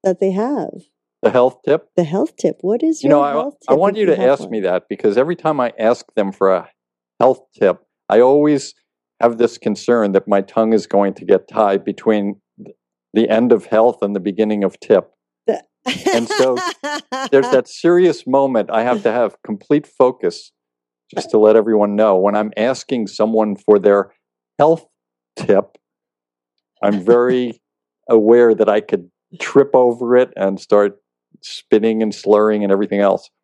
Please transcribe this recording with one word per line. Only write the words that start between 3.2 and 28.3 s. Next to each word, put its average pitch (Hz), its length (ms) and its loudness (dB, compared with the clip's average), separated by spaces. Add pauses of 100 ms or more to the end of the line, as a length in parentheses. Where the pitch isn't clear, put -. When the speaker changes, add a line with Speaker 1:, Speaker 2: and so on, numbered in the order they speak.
Speaker 2:
I, - 80 -2
Speaker 1:
health 277 300 -6
tip - 80 -14
Speaker 2:
I 131 40 2
want 190 220 0
Speaker 1:
if 220 60 -4
Speaker 2:
you 196 60 0
Speaker 1:
you 151 80 2
Speaker 2:
to - 60 -6
Speaker 1:
have 123 100 2
Speaker 2:
ask 139 100 -2
Speaker 1:
one? 92 100 -12
Speaker 2:
me 110 100 -6
that 90 280 -2
because 104 280 -2
every 160 180 0
time 151 240 -4
I 120 200 -4
ask 113 260 0 (100)
them 98 160 -2
for 95 220 0
a 90 160 -4 (500)
health 127 220 2 (160)
tip, 92 240 0 (280)
I 104 100 4
always 143 540 2 (480)
have 117 160 0
this 117 200 0
concern 107 540 -2
that 98 160 0
my 101 140 0
tongue 110 320 -2
is 101 140 0
going 101 280 0
to 92 100 -18
get 95 220 0
tied 101 360 0
between 101 560 -4 (760)
the 110 160 0
end 113 220 2
of 107 140 2
health 113 360 0
and 101 140 -4
the 95 40 -6
beginning 101 440 -4
of 95 160 -4
tip. 98 300 0 (380)
Speaker 1:
The - 160 -6 (500)
Speaker 2:
And - 140 -2
so 415 300 0 (260)
Speaker 1:
<laughs> 277 480 -8
Speaker 2:
there's 220 180 2
that 127 180 0
serious 175 600 0
moment 131 440 -2
I 113 120 -2
have 120 200 -2
to 113 80 0
have 113 320 -4
complete 147 440 -4
focus - 640 -4 (640)
just - 180 -8
to 110 80 2
let 107 160 6
everyone 104 400 0
know. 104 220 2
When 101 180 0
I'm 107 220 -4
asking 117 500 -4
someone 107 480 -2
for 104 240 2
their 101 320 2 (480)
health 160 260 0 (520)
tip, - 400 -2 (1080)
I'm 101 200 -2
very 123 580 0 (240)
Speaker 1:
<laughs> - 240 -20
Speaker 2:
aware 117 440 4